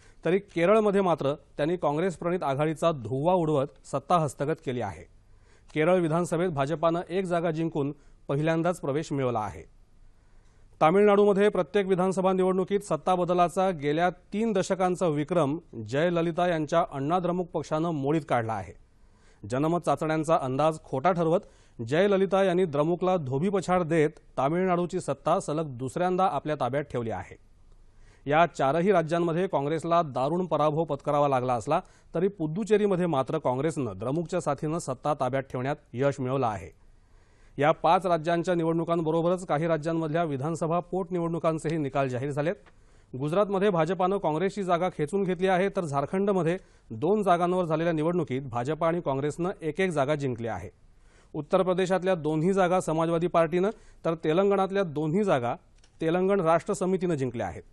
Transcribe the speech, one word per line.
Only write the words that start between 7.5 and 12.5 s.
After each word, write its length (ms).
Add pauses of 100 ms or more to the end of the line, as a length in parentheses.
जिंकून 420 (360)
पहिल्यांदाच 520
प्रवेश 320
मिळवला 280
आहे. 420 (1000)
तामिळनाडूमध्ये 680
प्रत्येक 380
विधानसभा 460
निवडणुकीत 480